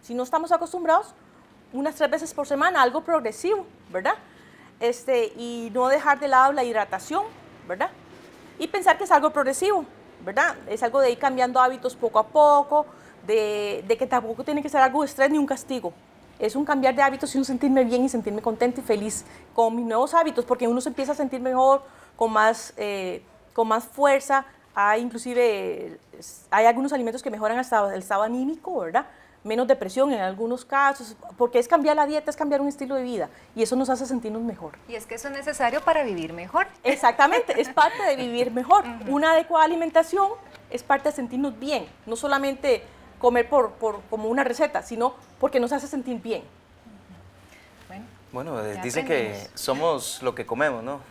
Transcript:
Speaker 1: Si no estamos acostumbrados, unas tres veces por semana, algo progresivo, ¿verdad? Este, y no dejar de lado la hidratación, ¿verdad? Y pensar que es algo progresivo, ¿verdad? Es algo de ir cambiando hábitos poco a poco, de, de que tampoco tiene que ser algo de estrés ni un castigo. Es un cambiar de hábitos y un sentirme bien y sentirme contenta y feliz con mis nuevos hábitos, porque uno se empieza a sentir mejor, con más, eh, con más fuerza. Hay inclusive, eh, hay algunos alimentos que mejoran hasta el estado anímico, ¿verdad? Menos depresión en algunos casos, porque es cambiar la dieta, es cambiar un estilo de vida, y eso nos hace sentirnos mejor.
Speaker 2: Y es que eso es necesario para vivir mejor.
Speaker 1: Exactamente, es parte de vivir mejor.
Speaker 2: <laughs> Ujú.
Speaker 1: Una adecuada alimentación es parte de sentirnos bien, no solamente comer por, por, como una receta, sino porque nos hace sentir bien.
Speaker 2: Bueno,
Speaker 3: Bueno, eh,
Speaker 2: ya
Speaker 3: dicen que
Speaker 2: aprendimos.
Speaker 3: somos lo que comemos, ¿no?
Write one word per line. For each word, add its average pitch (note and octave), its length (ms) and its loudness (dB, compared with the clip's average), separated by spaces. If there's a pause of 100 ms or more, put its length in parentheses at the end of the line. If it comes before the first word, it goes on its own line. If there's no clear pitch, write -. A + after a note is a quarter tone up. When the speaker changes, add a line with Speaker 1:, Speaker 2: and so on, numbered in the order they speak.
Speaker 1:
Si - 120 -14
no B3 100 -4
estamos E4 300 0
acostumbrados, E4+ 600 0 (600)
unas C#4 200 -4
tres D4+ 160 0
veces D#4 240 -4
por C#4+ 140 -6
semana, D4+ 340 2
algo B3+ 200 2
progresivo, E4 640 -2 (260)
¿verdad? F#3+ 220 -2 (680)
Este, A#3+ 460 0 (100)
y A#3 380 -10
no B3+ 160 2
dejar C#4+ 320 2
de C#4+ 80 -2
lado C4 240 6
la C#4 100 0
hidratación, A3+ 600 -2 (440)
¿verdad? F#3 220 -4 (680)
Y D#4+ 100 -6
pensar F4+ 300 2
que G4 60 -6
es F#4 80 0
algo D4+ 200 4
progresivo, D4+ 520 0 (400)
¿verdad? G#3+ 320 0 (140)
Es G#3+ 140 -6
algo B3 180 2
de B3+ 100 4
ir A#3+ 80 -4
cambiando B3+ 400 0
hábitos B3+ 380 0
poco A3+ 200 0
a A3 80 4
poco, D4 600 6 (420)
de, G#3 580 -2
de A3+ 120 0
que B3 100 -2
tampoco A#3 380 -2
tiene D4 180 -2
que D4 60 -6
ser D4 100 2
algo C4 220 4
de C#4+ 60 0
estrés C4+ 220 2
ni D4+ 80 2
un C#4+ 80 2
castigo. C4 460 -6 (480)
Es A3 160 -2
un C#4 80 0
cambiar C4+ 320 2
de C#4+ 60 2
hábitos C4+ 340 0
y - 20 2
un C4+ 60 2
sentirme C4 400 2
bien B3 220 2
y - 20 0
sentirme G#3+ 340 -4
contenta A#3+ 380 -2
y C4 40 -10
feliz G#3 420 -4 (280)
con A3+ 220 2
mis A#3+ 100 -4
nuevos A#3 280 0
hábitos, D#4 320 2
porque B3 200 0
uno A#3 140 0
se B3+ 80 -6
empieza C4+ 240 -4
a D4 40 -2
sentir C4 260 -6
mejor, C4 420 4 (320)
con A3 160 0
más, A3 460 2
eh, F#3+ 440 -6 (300)
con A3+ 160 0
más A3 160 0
fuerza. C#4 640 2 (280)
Hay G#3 280 2
inclusive, A#3+ 400 -4
eh, F#3 560 -2 (540)
hay G#3+ 160 4
algunos C4 260 2
alimentos B3 280 -4
que C#4 80 -6
mejoran A3 300 -2
hasta G#3+ 340 0
el F#3+ 60 -4
estado G3 240 -2
anímico, C4 560 -4
¿verdad? F3+ 280 -2 (340)
Menos A3+ 260 -2
depresión C4+ 440 2
en A#3 80 -2
algunos G#3+ 460 -6
casos, C#4 500 0 (220)
porque A#3+ 220 2
es A#3+ 100 0
cambiar D4+ 260 4
la D4+ 100 4
dieta, D4+ 240 -2
es D4 60 -6
cambiar C#4+ 240 0
un C#4+ 80 -2
estilo C#4 280 -6
de C4 80 -2
vida, A#3 260 -4 (260)
y A3+ 80 0
eso B3 140 0
nos C4 120 0
hace C4 160 0
sentirnos A3+ 360 -6
mejor. F#3 360 -10 (120)
Speaker 2:
Y A#3 60 -12
es A3 100 -12
que A#3 100 -12
eso C#4 140 -10
es C#4 40 -12
necesario C#4 460 -2
para D#4+ 240 2
vivir E3+ 300 -4
mejor. F#3 340 -2 (160)
Speaker 1:
Exactamente, C#4+ 760 4
es B3 100 2
parte E4 340 2
de D4 140 2
vivir B3 340 -2
mejor. B3+ 320 4 (120)
Speaker 2:
<laughs> A3+ 60 -14
Ujú. A#3+ 140 -4
Speaker 1:
Una D#4 160 4
adecuada D#4+ 320 4
alimentación E4 640 2 (420)
es - 140 -10
parte C4+ 240 0
de D4 80 -2
sentirnos B3 420 -4
bien, A#3+ 300 -4 (180)
no A3+ 120 -8
solamente C#4 640 -2 (340)
comer A#3+ 300 2
por, B3 240 2
por, G#3 380 -6
como G#3+ 180 -4
una B3+ 160 0
receta, C4+ 400 -2
sino A#3 300 -4 (260)
porque C4+ 220 2
nos A#3+ 100 -2
hace C#4+ 160 -4
sentir B3+ 340 -6
bien. A3 220 -6 (1400)
Speaker 2:
Bueno, G3 180 -16 (280)
Speaker 3:
Bueno, C3 280 -8
eh, G#2+ 140 -8
Speaker 2:
ya G2 60 -10
Speaker 3:
dicen B2 260 -6
que C3 200 -2
Speaker 2:
aprendimos. G#2 280 -12
Speaker 3:
somos C#3+ 680 -4
lo D3 140 -4
que A#2 100 -10
comemos, B2 380 -2
¿no? C#3 160 -10 (120)